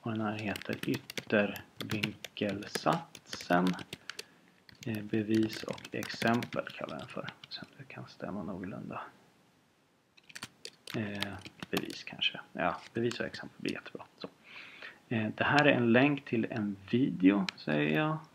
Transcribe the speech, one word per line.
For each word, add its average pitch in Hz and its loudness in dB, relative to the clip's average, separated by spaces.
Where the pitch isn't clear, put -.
Och 117 -4
den 110 0
här 107 -2
heter 110 -4
Yttervinkelsatsen. - 0
Eh, 107 -4
bevis 110 2
och - -6
exempel 117 0
kallar - -8
jag - -6
den 127 -10
för. - -8
Sen - -12
det 135 -16
kan 127 -14
stämma - -8
någorlunda. - -8
Eh, 101 -2
bevis - -2
kanske. - -4
Ja, 82 2
bevis 117 0
och - -2
exempel - -10
blir - -2
jättebra. - -10
Så. - -12
Eh, 110 2
det - 2
här 143 6
är 143 8
en 120 6
länk 139 6
till 113 0
en 104 -2
video, 101 6
säger 151 2
jag. 156 2